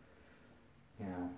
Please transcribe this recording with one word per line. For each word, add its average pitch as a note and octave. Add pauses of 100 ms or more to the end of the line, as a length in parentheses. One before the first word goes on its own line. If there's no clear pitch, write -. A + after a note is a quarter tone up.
(1000)
you G#2
know, F2+